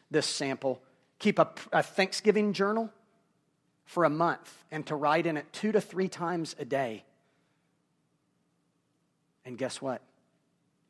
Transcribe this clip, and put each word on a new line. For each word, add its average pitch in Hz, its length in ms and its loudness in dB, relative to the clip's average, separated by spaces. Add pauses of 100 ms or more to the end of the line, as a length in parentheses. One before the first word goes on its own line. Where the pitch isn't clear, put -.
this 147 160 0
sample, 135 560 -4 (380)
keep - 180 2
a, 165 100 6 (240)
a 160 120 4
Thanksgiving 208 680 2
journal 214 400 0 (960)
for 170 200 2
a 147 40 6
month 156 640 0
and 151 160 -6
to 156 80 -2
write 151 320 2
in 156 100 0
it - 160 -10
two 214 180 -2
to 214 80 4
three 190 280 -2
times 170 500 -4
a 147 80 -8
day. 120 400 -4 (2500)
And 127 100 -12
guess 123 240 -6
what? 131 220 -6 (880)